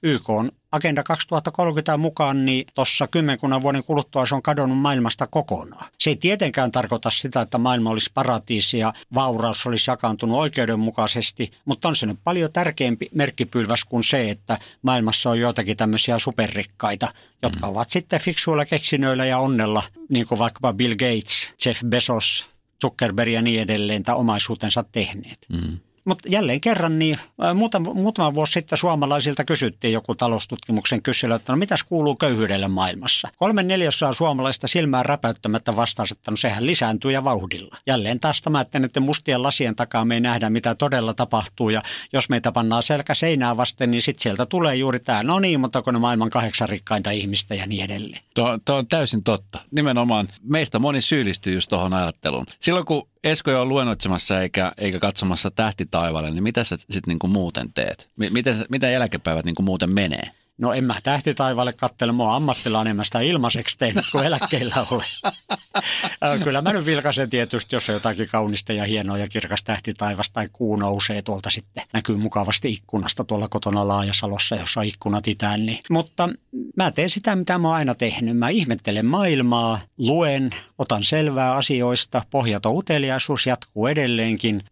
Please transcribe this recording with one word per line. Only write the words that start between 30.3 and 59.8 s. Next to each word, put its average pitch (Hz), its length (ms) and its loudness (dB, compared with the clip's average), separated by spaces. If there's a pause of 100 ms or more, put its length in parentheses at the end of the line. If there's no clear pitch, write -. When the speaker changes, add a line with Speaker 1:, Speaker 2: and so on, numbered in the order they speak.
Speaker 1:
kysely, 123 320 0
että 117 180 -2
no 131 60 2
mitäs 165 260 0
kuuluu 147 320 0
köyhyydelle 107 520 2
maailmassa? 92 600 0 (100)
Kolme 202 260 2
neljäsosaa 170 500 2
suomalaista 135 540 0
silmää 139 360 2
räpäyttämättä 113 720 0
vastasi, 113 420 0
että - 140 -10
no 107 60 0
sehän 113 280 0
lisääntyy 135 460 0
ja 135 120 0
vauhdilla. 95 540 -2 (100)
Jälleen 120 320 0
taas 156 220 0
tämä, 151 200 2
että 139 180 -2
näiden 131 240 0
mustien 135 400 0
lasien 127 320 0
takaa 113 300 0
me 117 100 2
ei 117 60 2
nähdä, 117 280 0
mitä 113 260 2
todella 123 380 0
tapahtuu, 113 560 0
ja 107 140 0 (300)
jos 135 160 0
meitä 120 220 2
pannaan 117 320 2
selkä 147 300 0
seinää 131 440 2
vasten, 123 340 0
niin 120 100 2
sit - 180 -2
sieltä 117 260 0
tulee 160 300 0
juuri 127 240 0
tää, 110 240 0
no 170 160 2
niin, 175 200 4
mutta 131 220 0
kun 123 120 0
ne 117 60 2
maailman 117 300 2
kahdeksan 113 400 0
rikkainta 101 420 -2
ihmistä 101 440 -2
ja 95 120 -4
niin 98 160 -4
edelleen. 101 380 -10 (140)
Speaker 2:
Tuo, 120 300 0
tuo 139 100 2
on 131 120 0
täysin 131 360 0
totta. 101 360 -2 (120)
Nimenomaan 120 560 2 (140)
meistä 139 380 0
moni 139 220 2
syyllistyy 101 520 0
just 92 160 -2
tohon 92 240 0
ajatteluun. 80 520 -2 (140)
Silloin 170 260 0
kun 147 220 -2 (160)
Esko 156 280 0
ei 131 60 4
ole 127 80 2
luennoitsemassa 104 760 0
eikä, 92 360 0
eikä 92 220 -2
katsomassa 95 520 0
Tähtitaivaalle, 85 800 -2
niin 87 120 -2
mitä 117 200 0
sä 85 140 -4 (120)
sit 98 180 -4
niinku 85 200 0
muuten 90 460 0
teet? - 420 -4
Mi-, 107 140 -2
miten, 113 400 0
miten 127 240 0
eläkepäivät 82 520 -2
niinku 85 160 -2
muuten 92 320 0